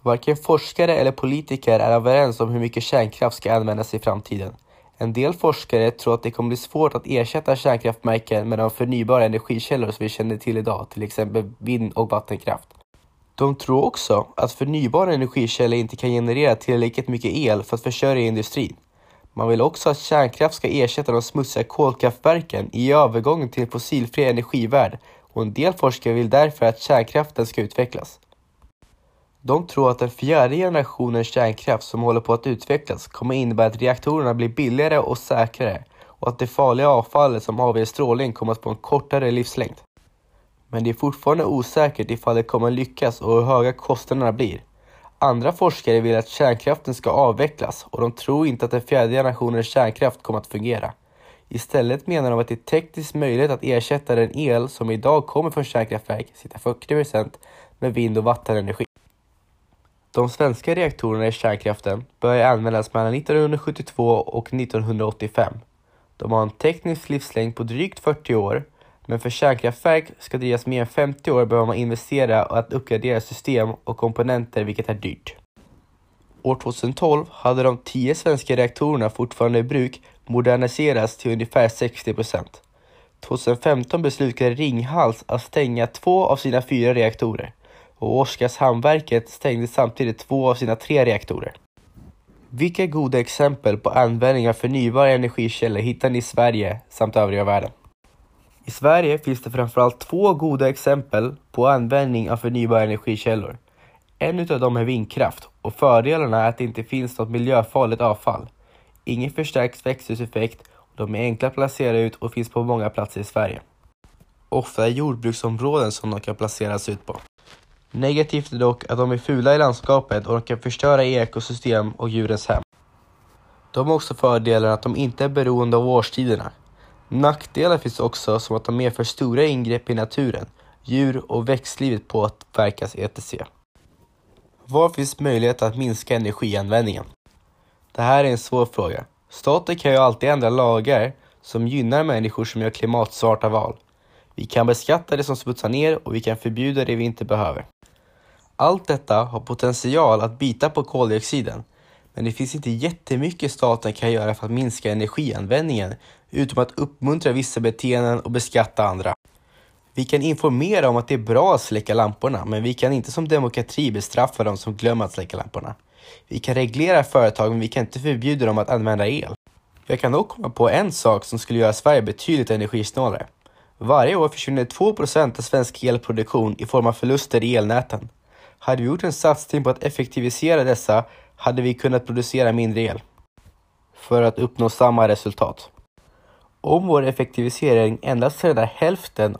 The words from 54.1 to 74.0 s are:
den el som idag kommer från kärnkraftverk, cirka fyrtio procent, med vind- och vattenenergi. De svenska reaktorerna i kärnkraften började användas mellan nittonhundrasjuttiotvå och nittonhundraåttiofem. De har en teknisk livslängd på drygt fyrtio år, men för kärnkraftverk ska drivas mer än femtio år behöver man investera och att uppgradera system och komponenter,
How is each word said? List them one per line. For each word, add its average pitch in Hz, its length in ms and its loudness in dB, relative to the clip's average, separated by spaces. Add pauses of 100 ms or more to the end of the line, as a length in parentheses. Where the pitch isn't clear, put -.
den 117 240 2
el 127 300 0
som 113 220 -6
idag 135 360 2
kommer 160 240 -2
från 147 140 -2
kärnkraftverk, 110 720 -4
cirka - 240 -18
fyrtio - 360 -4
procent, 139 440 -2 (400)
med 127 160 -2
vind- 113 240 0
och 107 60 -2
vattenenergi. 107 600 -2 (1300)
De 123 180 0
svenska 139 460 -2
reaktorerna 117 520 -2
i 113 60 0
kärnkraften 104 720 -4 (160)
började 123 280 4
användas 113 460 0
mellan 113 180 2
nittonhundrasjuttiotvå 147 960 0
och 113 420 -2
nittonhundraåttiofem. 110 1040 -2 (600)
De 110 160 -4
har 113 100 4
en 107 80 -2
teknisk 165 580 -4
livslängd 117 480 -4
på - 60 -8
drygt 123 380 -6
fyrtio 151 340 -2
år, 110 300 0 (420)
men 117 140 -4
för 123 100 -6
kärnkraftverk 143 880 0
ska - 200 -8
drivas 120 280 -2
mer 131 140 -2
än 117 60 0
femtio 143 440 -2
år 127 140 4
behöver 113 220 2
man 113 100 -2
investera 117 680 0
och - 120 -2
att 113 140 -4
uppgradera 120 480 -2
system 113 500 -2 (140)
och 117 120 -8
komponenter, 117 680 -2